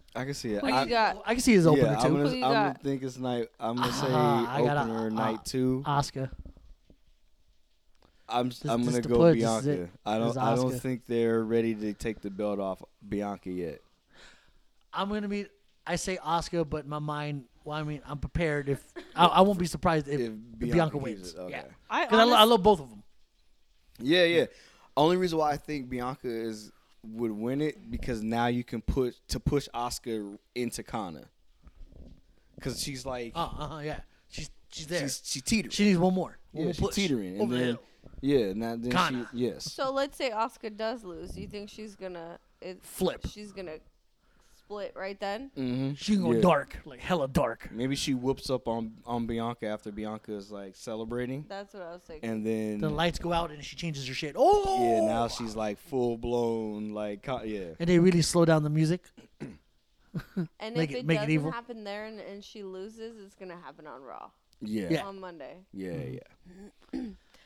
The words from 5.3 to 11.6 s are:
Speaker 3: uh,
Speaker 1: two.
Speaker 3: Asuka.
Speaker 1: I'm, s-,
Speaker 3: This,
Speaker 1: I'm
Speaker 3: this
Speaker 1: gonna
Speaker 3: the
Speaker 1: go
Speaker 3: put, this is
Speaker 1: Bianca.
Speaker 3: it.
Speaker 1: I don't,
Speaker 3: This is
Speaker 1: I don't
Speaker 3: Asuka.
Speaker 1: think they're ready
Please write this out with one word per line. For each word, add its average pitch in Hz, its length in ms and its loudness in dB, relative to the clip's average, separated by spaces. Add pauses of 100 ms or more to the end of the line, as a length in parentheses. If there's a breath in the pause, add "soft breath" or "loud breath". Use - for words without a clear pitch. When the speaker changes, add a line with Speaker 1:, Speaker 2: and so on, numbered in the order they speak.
Speaker 3:
uh, - 60 -16
Speaker 1:
two. 131 420 0
Speaker 3:
Asuka. 139 440 -2 (2000)
Speaker 1:
I'm, 123 200 0
s-, 123 120 -8
Speaker 3:
This, 147 100 -4
Speaker 1:
I'm 120 120 2
Speaker 3:
this 123 80 2
Speaker 1:
gonna 120 120 2
Speaker 3:
the 117 60 -4
Speaker 1:
go 120 80 6
Speaker 3:
put, 165 180 10
this 113 100 2
is 113 220 2
Speaker 1:
Bianca. 143 160 0
Speaker 3:
it. 87 80 -8 (160)
Speaker 1:
I 107 120 0
don't, 113 100 2
Speaker 3:
This - 40 2
is 127 60 -6
Speaker 1:
I 113 180 2
don't 127 160 2
Speaker 3:
Asuka. 123 80 -6
Speaker 1:
think 127 260 -4
they're 117 380 2
ready 113 300 2